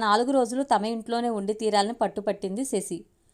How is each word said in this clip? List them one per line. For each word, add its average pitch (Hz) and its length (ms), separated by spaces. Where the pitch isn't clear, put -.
నాలుగు 226 320
రోజులు 247 340
తమ 208 140
ఇంట్లోనే 233 440
ఉండి 202 220
తీరాలని 214 420
పట్టుపట్టింది 202 680
శశి. 190 280